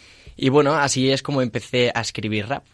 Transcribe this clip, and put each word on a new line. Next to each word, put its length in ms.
Y 140
bueno, 240
así 380
es 100
como 220
empecé 500
a 80
escribir 460
rap, 260